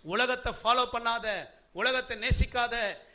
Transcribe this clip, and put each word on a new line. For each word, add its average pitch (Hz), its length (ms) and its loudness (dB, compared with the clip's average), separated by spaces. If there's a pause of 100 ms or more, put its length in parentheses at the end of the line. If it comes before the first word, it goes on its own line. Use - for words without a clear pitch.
உலகத்தை 247 500 0 (120)
ஃபாலோ 240 280 4
பண்ணாத, 226 540 -2 (260)
உலகத்தை 247 460 0
நேசிக்காத. 233 800 0 (180)